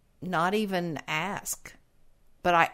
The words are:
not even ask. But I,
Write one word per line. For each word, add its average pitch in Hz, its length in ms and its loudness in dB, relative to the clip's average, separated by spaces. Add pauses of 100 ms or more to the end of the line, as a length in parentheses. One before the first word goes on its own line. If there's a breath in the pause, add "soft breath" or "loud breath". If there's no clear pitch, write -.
(220)
not 180 340 0
even 185 420 -2 (100)
ask. 165 680 -6 (680)
But 175 140 4
I, 165 180 6